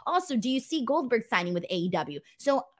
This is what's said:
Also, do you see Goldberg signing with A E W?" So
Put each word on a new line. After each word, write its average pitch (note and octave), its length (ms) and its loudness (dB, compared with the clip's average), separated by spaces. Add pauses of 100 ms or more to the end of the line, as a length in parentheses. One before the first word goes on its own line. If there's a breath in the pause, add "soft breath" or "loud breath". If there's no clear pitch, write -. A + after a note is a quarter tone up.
Also, F4+ 280 0
do A3+ 140 0
you C4 120 2
see C#4 260 -2
Goldberg B3+ 420 2
signing F3+ 240 2
with F3 120 -2
A F#3 120 -4
E F3 140 0
W?" D3+ 300 -2 (180 soft breath)
So C#4 260 2 (160)